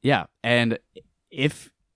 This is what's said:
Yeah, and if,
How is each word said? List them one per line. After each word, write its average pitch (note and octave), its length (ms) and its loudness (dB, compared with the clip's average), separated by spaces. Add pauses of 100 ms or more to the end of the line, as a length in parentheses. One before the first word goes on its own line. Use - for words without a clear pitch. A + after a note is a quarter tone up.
Yeah, B2 220 2 (180)
and A#2 340 2 (540)
if, D3+ 400 -4 (240)